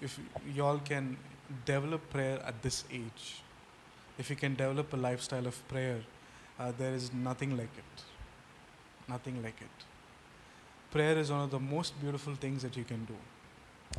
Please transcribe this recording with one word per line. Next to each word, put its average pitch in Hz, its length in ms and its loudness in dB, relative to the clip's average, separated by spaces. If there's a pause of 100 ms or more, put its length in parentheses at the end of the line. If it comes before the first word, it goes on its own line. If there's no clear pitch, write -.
if 139 180 -4 (340)
y'all 143 260 6
can 139 380 0 (480)
develop 147 440 4
prayer 135 360 2
at 117 160 -4
this - 300 0
age, 117 500 -6 (760)
if 135 120 -2
you 143 60 0
can 135 200 4
develop 135 380 4
a 135 40 2
lifestyle 123 480 2
of - 220 -4
prayer, 131 320 2 (600)
uh, 123 180 0
there 131 160 2
is 127 200 0
nothing 127 440 2
like 113 200 0
it. - 260 -14 (1040)
Nothing 123 360 -4
like 110 180 -6
it. - 240 -14 (1040)
Prayer 156 260 8
is 147 120 4
one 143 120 4
of 139 100 2
the 135 80 4
most 143 420 0
beautiful 143 340 0
things 135 280 0
that 123 120 -2
you 120 80 0
can 113 220 -4
do. 110 100 -6 (840)